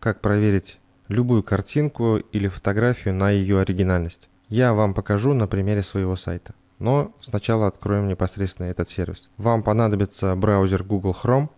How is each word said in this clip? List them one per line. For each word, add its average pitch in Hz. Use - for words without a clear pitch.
как 107
проверить 104
любую 120
картинку 113
или 98
фотографию 101
на 98
её 98
оригинальность. 92
Я 120
вам 104
покажу 104
на 117
примере 98
своего 92
сайта. -
Но 131
сначала 107
откроем 101
непосредственно 92
этот 90
сервис. 87
Вам 110
понадобится 104
браузер 95
Google 95
Chrome. 135